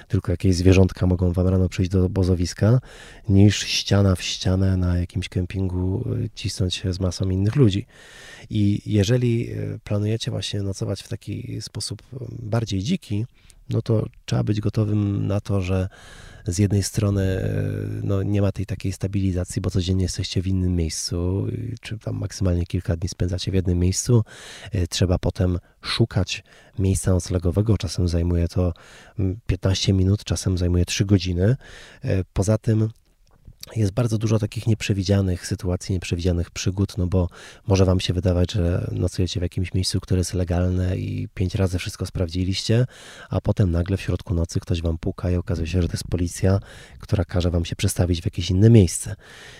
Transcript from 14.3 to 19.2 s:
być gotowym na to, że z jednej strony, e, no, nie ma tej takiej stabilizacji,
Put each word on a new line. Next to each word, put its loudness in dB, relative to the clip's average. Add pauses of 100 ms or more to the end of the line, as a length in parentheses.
być -2
gotowym 0
na 0
to, -2
że 0 (580)
z -2
jednej 4
strony, 0
e, -2 (400)
no, 0
nie 0
ma 2
tej -4
takiej -6
stabilizacji, -2